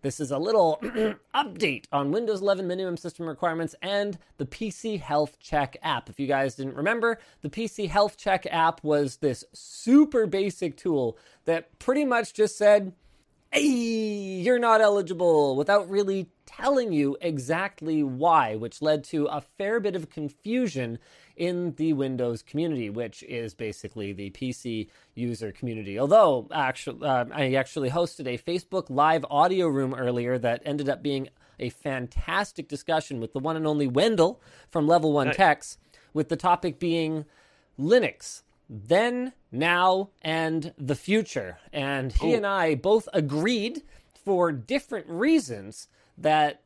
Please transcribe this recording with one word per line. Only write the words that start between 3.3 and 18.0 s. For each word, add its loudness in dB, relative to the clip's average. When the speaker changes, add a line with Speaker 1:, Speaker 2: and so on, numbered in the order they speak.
Speaker 1:
and -4
the -6
P -8
C -8
Health -2
Check -2
app. -4
If -14
you -4
guys 0
didn't -10
remember, -2
the -8
P -6
C -6
Health 2
Check -2
app 0
was 0
this -2
super 4
basic -2
tool -2
that -2
pretty 0
much 0
just 0
said, 6
"Hey, 2
you're 0
not 6
eligible," 4
without 2
really -2
telling 0
you 2
exactly -2